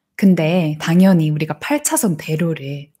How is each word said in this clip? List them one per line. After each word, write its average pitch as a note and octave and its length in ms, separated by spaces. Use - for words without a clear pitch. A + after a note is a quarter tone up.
근데 E3+ 640
당연히 E3+ 500
우리가 D3+ 280
팔 D4 240
차선 A#3 360
대로를 D3+ 720